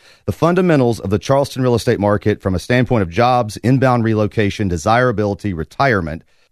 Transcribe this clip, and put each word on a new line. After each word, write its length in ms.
The 80
fundamentals 640
of 120
the 80
Charleston 440
real 120
estate 260
market 400
from 140
a 40
standpoint 440
of 80
jobs, 480
inbound 460
relocation, 640
desirability, 840
retirement, 720